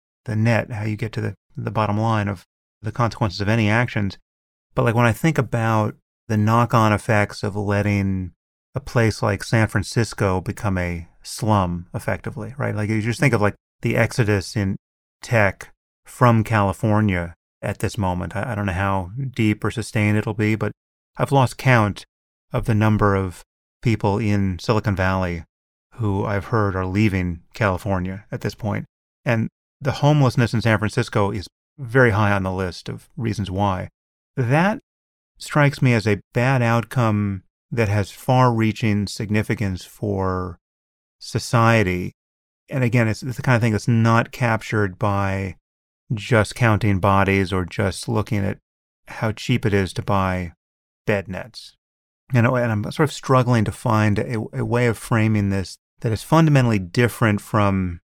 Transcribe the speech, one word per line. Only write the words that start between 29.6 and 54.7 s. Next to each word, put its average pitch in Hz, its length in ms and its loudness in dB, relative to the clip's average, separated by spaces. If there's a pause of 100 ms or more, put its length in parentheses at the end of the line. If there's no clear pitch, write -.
the 139 140 -4
homelessness 139 600 2
in 110 80 0
San 110 160 2
Francisco 107 520 -2
is 107 160 -8 (320)
very 123 340 4
high 101 200 2
on 98 120 0
the 95 80 -2
list 92 360 -6
of - 260 -14
reasons 107 360 -4
why. 98 400 -2 (440)
That 151 460 0 (560)
strikes 143 460 2
me 127 100 4
as 107 140 2
a 104 160 2 (100)
bad 123 300 2
outcome 110 800 0 (280)
that 117 200 0
has 104 200 0
far-reaching 113 960 2
significance 104 800 -2
for 95 760 -4 (600)
society. 110 920 0 (580)
And 131 120 -2
again, 117 240 2
it's, 107 160 -2
it's 123 140 -8
the - 60 -10
kind 127 140 2
of 107 40 2
thing 117 120 2
that's 104 140 0
not 113 460 2
captured 110 640 -2
by 98 580 -2 (580)
just 107 400 0
counting 104 460 2
bodies 98 520 2
or 92 140 -2
just 95 420 -4
looking 104 360 -2
at 98 140 -4 (500)
how 110 240 -4
cheap - 340 -2
it 101 80 0
is 98 180 0
to - 100 -8
buy 92 500 -2 (540)
bed 98 220 -2
nets. - 480 -14 (560)
You 123 80 4
know, 123 160 2
and 120 160 0
I'm 104 120 -2
sort - 240 -2
of - 40 -6
struggling 123 540 2
to 104 60 -4
find 107 460 2
a, 107 200 -4 (160)
a 127 100 -4
way 120 220 0